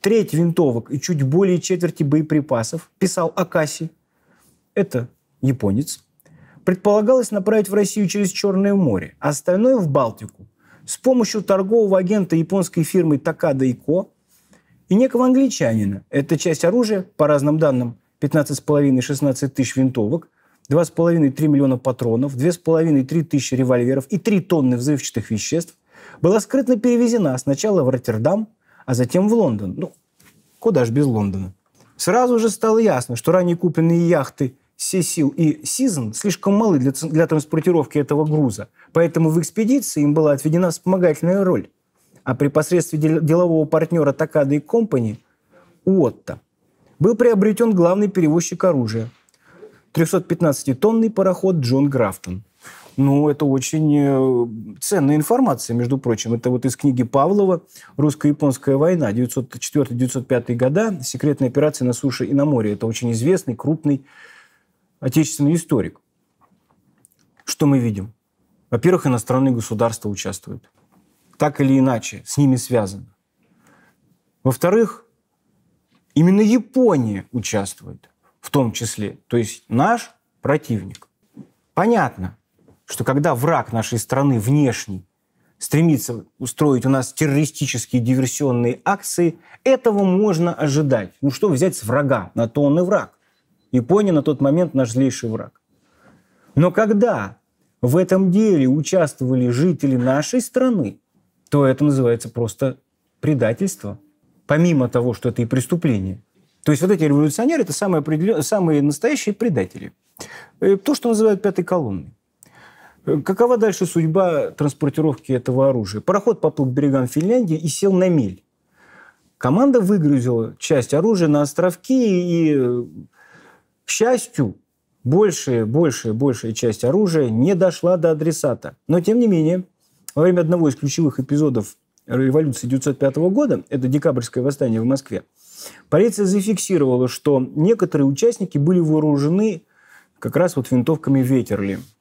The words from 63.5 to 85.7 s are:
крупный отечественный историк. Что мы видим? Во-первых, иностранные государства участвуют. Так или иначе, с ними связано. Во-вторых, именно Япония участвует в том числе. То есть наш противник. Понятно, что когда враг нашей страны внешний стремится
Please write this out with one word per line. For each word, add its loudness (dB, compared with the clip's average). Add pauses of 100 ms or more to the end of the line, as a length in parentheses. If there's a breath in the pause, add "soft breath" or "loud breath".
крупный -2 (920 soft breath)
отечественный 0
историк. -4 (1400)
Что -2
мы 4
видим? -4 (560)
Во-первых, 0
иностранные 0
государства -4
участвуют. -12 (680)
Так -2
или 4
иначе, -2
с -8
ними 4
связано. -4 (1300 soft breath)
Во-вторых, 0 (1120)
именно 4
Япония 2
участвует -8 (320)
в -16
том 0
числе. -8
То -2
есть -4
наш 0 (280)
противник. -4 (640)
Понятно, -2 (480)
что -8
когда 0
враг -2
нашей -4
страны 0
внешний -2 (540)
стремится 0 (140)